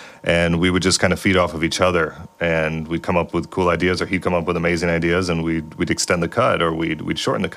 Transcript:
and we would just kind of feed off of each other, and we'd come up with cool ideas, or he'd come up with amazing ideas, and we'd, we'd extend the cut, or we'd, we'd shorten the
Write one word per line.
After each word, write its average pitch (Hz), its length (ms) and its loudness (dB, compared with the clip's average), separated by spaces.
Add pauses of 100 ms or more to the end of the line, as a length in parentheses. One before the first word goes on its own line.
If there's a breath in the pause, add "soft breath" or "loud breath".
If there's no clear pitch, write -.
(280 loud breath)
and 85 320 4
we 90 100 4
would 90 140 2
just 92 160 2
kind 90 140 2
of 82 80 -6
feed 95 160 2
off 85 160 2
of 80 100 -4
each 80 160 0
other, 87 340 2 (280)
and 80 480 0
we'd 82 120 -2
come 92 140 -2
up 85 180 0
with 82 160 -2
cool 90 200 0
ideas, 85 320 2
or 85 60 -2
he'd 87 140 -2
come 92 120 -2
up 87 120 0
with 87 120 -2
amazing 85 320 0
ideas, 85 400 2
and 82 120 0
we'd, 80 340 -2
we'd 82 140 -2
extend 85 320 0
the 85 60 0
cut, 113 340 0
or 82 120 2
we'd, 82 260 -4
we'd 85 180 -4
shorten - 260 -2
the 87 140 -4